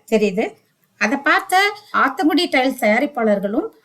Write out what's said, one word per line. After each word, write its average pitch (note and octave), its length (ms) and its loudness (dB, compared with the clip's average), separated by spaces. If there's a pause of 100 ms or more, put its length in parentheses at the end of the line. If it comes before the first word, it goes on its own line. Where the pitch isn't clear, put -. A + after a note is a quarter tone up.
(120)
தெரியுது. G#3+ 420 0 (440)
அதை A3 200 -2
பார்த்த G4 600 0 (160)
ஆத்தங்குடி C4+ 460 0
டைல்ஸ் C4 400 0
தயாரிப்பாளர்களும் A3 880 0 (180)